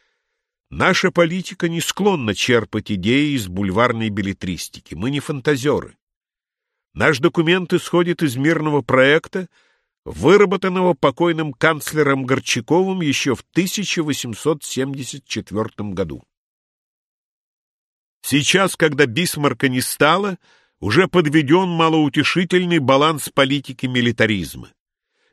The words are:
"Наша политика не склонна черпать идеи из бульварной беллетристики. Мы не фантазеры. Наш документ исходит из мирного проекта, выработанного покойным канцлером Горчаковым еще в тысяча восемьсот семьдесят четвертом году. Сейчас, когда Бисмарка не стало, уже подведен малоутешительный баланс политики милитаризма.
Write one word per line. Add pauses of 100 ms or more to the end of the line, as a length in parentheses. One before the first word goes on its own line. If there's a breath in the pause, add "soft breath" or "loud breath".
(720)
"Наша
политика
не
склонна
черпать
идеи
из
бульварной
беллетристики.
Мы
не
фантазеры. (960)
Наш
документ
исходит
из
мирного
проекта, (560)
выработанного
покойным
канцлером
Горчаковым
еще
в
тысяча
восемьсот
семьдесят
четвертом
году. (2000)
Сейчас,
когда
Бисмарка
не
стало, (420 soft breath)
уже
подведен
малоутешительный
баланс
политики
милитаризма. (600)